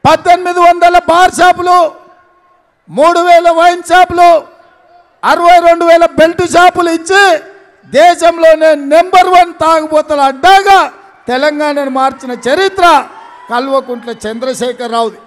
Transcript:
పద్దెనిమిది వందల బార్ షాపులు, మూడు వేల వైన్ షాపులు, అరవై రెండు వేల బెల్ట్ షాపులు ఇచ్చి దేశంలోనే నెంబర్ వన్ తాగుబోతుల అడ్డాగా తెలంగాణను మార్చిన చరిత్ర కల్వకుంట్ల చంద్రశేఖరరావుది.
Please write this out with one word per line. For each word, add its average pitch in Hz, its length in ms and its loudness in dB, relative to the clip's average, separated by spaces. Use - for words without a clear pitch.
పద్దెనిమిది 349 600 0
వందల 349 300 2
బార్ 349 280 2
షాపులు, 359 400 2
మూడు 339 300 0
వేల 339 200 4
వైన్ 349 320 0
షాపులు, 349 400 2
అరవై 339 260 2
రెండు 339 220 0
వేల 339 140 4
బెల్ట్ 339 260 -2
షాపులు 349 440 0
ఇచ్చి 392 260 0
దేశంలోనే 330 720 2
నెంబర్ 359 440 2
వన్ 349 140 2
తాగుబోతుల 311 580 -2
అడ్డాగా 381 460 2
తెలంగాణను 285 720 -4
మార్చిన 262 320 -6
చరిత్ర 381 380 -2
కల్వకుంట్ల 247 640 -6
చంద్రశేఖరరావుది. 233 1000 -8